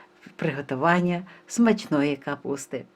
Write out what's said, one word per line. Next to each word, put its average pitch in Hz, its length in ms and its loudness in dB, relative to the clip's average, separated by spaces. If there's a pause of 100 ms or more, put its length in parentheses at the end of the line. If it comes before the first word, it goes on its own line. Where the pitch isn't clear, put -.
(360)
приготування 165 880 0 (240)
смачної 160 680 2
капусти. 135 680 -8 (120)